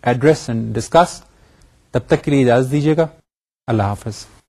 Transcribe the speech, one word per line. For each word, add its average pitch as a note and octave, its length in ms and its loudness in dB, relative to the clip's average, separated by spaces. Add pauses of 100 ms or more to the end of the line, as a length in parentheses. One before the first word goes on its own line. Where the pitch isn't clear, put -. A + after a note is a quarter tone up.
(140)
address B2+ 400 0
and A2+ 120 -4
discuss۔ A#2 400 2 (840)
تب B2 160 -2
تک D#3 180 0
کے D3+ 60 -4
لیے C#3 140 4
اجازت B2+ 280 2
دیجیے D3 240 0
گا۔ E3 100 0 (600)
اللہ A2+ 160 0
حافظ۔ G2+ 440 -8 (220)